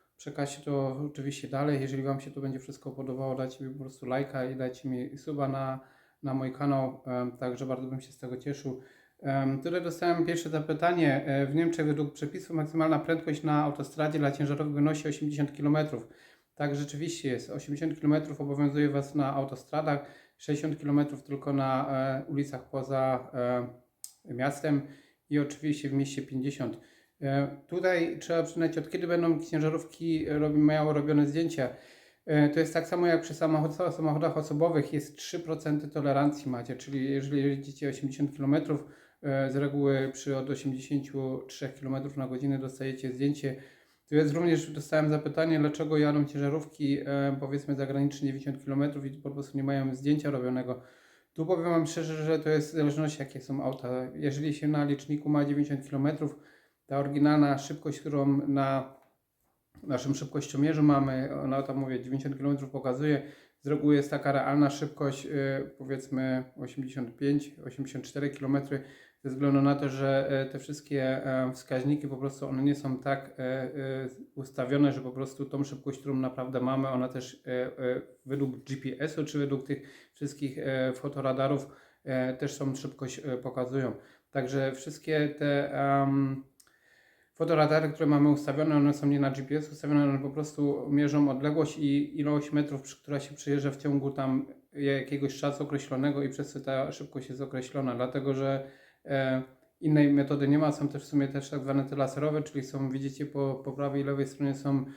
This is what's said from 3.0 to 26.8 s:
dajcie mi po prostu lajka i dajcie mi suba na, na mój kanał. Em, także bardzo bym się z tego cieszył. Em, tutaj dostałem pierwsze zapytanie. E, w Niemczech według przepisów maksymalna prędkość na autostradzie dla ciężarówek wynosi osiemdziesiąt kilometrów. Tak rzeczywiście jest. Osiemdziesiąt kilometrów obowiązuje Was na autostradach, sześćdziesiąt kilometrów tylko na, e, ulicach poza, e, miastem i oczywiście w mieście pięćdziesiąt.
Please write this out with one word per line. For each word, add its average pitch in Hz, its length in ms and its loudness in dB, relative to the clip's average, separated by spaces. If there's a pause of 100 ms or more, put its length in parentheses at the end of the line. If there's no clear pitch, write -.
dajcie 131 300 -6
mi 135 100 -8
po 143 60 -12
prostu 131 260 -14
lajka 135 380 -2
i 131 120 -4
dajcie 127 320 -6
mi 127 300 -4
suba 143 300 -2
na, 131 320 -4 (420)
na 135 120 -2
mój 131 180 -2
kanał. 135 540 0
Em, 123 300 -4
także 127 300 -4
bardzo 127 220 -4
bym 131 120 -6
się - 120 -18
z - 60 -20
tego 127 180 -10
cieszył. 131 440 -6 (400)
Em, 135 420 0
tutaj 170 200 -2
dostałem 170 440 0
pierwsze 170 220 -2
zapytanie. 156 800 2
E, 139 200 2
w 139 80 -2
Niemczech 165 320 2
według 147 260 0
przepisów - 380 -8
maksymalna 156 480 2
prędkość 156 440 -2
na 151 220 4
autostradzie 151 540 -2
dla 143 120 4
ciężarówek 147 420 -2
wynosi 151 360 2
osiemdziesiąt 147 440 -2
kilometrów. 147 560 0 (460)
Tak 143 200 -2
rzeczywiście 147 540 -4
jest. 120 220 -4
Osiemdziesiąt 147 480 -4
kilometrów 151 420 2
obowiązuje 143 480 4
Was 139 260 -2
na 139 200 2
autostradach, 143 720 -2 (300)
sześćdziesiąt 151 420 -2
kilometrów 143 440 2
tylko 139 300 -6
na, 135 380 2
e, 135 420 0
ulicach 139 380 -4
poza, 131 600 0 (960)
e, 139 60 -8
miastem 139 480 0 (480)
i 147 80 2
oczywiście 147 500 -2
w 135 40 -6
mieście 135 300 0
pięćdziesiąt. 131 580 -6 (420)